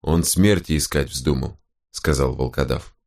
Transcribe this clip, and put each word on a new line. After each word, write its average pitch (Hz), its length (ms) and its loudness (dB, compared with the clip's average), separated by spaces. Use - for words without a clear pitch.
«Он 82 200 2
смерти 92 540 2
искать 73 340 -2
вздумал», 65 480 -4
сказал 67 440 0
волкодав. 65 640 -4